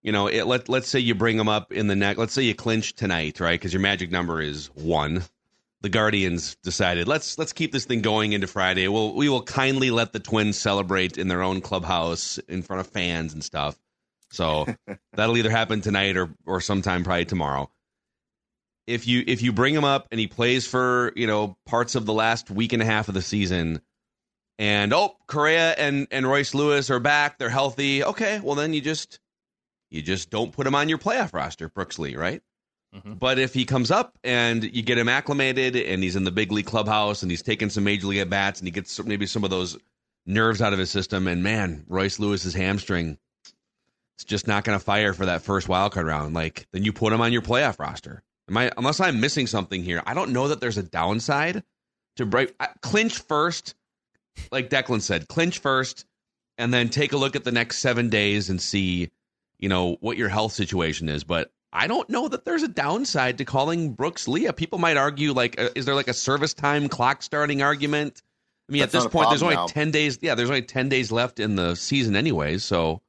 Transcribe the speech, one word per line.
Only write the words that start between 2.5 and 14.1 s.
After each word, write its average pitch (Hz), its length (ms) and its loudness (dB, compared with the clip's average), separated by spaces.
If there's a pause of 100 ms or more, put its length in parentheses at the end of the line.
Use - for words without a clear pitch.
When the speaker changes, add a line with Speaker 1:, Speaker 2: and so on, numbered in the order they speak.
Speaker 1:
clinch 110 400 -2
tonight, 82 460 -2
right? 85 180 2
'Cause 85 140 -6
your 95 80 0
magic 98 300 0
number 85 320 -2
is 73 320 -6
one. 78 480 0 (580)
The 101 80 -6
Guardians 98 680 0
decided, 87 520 0
"Let's, 156 300 -2
let's 156 160 -4
keep - 180 -2
this 135 140 -2
thing 117 160 0
going 107 300 2
into 101 140 0
Friday. 92 420 2
We'll, 107 260 0
we 143 160 2
will 127 120 2
kindly 131 480 2
let 117 220 0
the 110 80 -6
Twins 107 380 0
celebrate 95 580 0
in 92 120 -2
their 90 140 0
own 92 200 0
clubhouse 85 760 -2 (100)
in 92 140 -6
front 92 180 -6
of 90 80 -8
fans 82 440 -4
and 76 100 -12
stuff." 73 360 -6 (520)